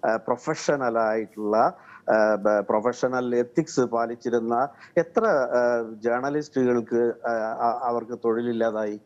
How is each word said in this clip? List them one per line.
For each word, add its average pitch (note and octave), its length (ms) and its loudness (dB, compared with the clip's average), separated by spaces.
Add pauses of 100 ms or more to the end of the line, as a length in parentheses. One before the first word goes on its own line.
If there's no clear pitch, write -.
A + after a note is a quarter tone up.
(100)
ഏ, A2+ 60 0
പ്രൊഫഷണൽ B2+ 800 -2
ആയിട്ടുള്ള, A2 720 0 (280)
ഏ, G#2+ 340 4
ബ-, G#2 260 2
പ്രൊഫഷണൽ A#2+ 760 0
എത്തിക്സ് B2 440 0
പാലിച്ചിരുന്ന A#2 880 -2 (280)
എത്ര, E3+ 300 0
ഏ, B2 680 2
ജേർണലിസ്റ്റുകൾക്ക്, A#2+ 1160 0 (160)
ഏ, - 20 -2 (300)
അ-, A#2+ 220 0
അവർക്ക് A#2+ 420 -4
തൊഴിലില്ലാതായി? A2+ 800 -2